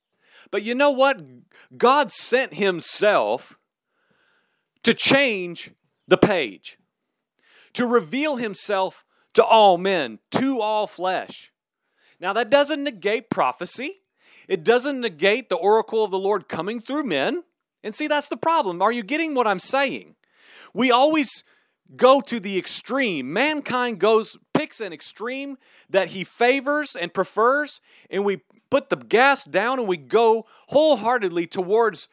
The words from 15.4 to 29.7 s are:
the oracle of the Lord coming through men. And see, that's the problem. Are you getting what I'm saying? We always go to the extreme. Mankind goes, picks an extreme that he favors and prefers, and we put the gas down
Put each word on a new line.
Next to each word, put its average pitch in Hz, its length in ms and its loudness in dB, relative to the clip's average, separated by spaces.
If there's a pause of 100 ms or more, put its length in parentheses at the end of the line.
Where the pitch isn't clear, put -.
the 185 80 -2
oracle 220 480 2
of 196 60 -4
the 190 80 -2
Lord 196 300 -2
coming 202 320 -6
through 294 240 -6
men. 196 400 -2 (380)
And 214 120 -10
see, 302 140 -6
that's 294 200 -2
the 320 80 -6
problem. 190 460 0
Are 214 100 4
you 240 100 -4
getting 302 320 -4
what 247 120 2
I'm 196 140 0
saying? 170 540 -4 (600)
We 247 160 0
always 277 540 2 (520)
go 262 260 6
to 233 180 -6
the 196 180 -4
extreme. 180 720 -4
Mankind 247 680 -2
goes, 214 380 2 (160)
picks - 280 -4
an 196 120 -10
extreme 262 640 -10 (320)
that 185 200 0
he 185 160 -8
favors 269 720 0
and 175 200 -8
prefers, 247 680 0 (300)
and 196 140 -4
we 196 180 -2 (280)
put 277 200 0
the 175 60 0
gas 262 480 2
down 208 340 -2